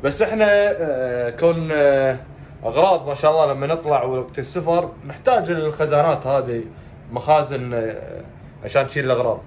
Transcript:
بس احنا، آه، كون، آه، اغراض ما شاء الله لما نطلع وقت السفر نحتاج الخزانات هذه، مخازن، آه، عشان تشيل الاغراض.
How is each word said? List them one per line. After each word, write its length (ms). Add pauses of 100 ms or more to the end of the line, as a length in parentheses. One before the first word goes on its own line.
بس 180
احنا، 260
آه، 800
كون، 420
آه، 460 (460)
اغراض 440
ما 60
شاء 160
الله 240
لما 120
نطلع 380
وقت 340
السفر 520 (160)
نحتاج 440
الخزانات 760
هذه، 380 (480)
مخازن، 640
آه، 480 (420)
عشان 220
تشيل 180
الاغراض. 420